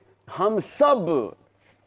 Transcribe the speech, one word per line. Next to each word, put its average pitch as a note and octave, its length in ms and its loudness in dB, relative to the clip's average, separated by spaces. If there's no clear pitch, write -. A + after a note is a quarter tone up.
हम G#3 220 0
सब, E3+ 720 0